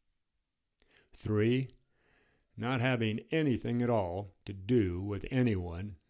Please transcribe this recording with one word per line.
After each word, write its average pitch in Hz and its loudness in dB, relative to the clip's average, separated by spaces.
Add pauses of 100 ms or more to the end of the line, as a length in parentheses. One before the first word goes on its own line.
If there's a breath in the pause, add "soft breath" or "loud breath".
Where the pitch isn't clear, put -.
(1160 soft breath)
Three, 120 0 (880)
not 120 -2
having 117 0 (100)
anything 120 0
at 120 0
all 98 -2 (120)
to 101 -10
do 95 2
with 101 -6
anyone 98 0 (140)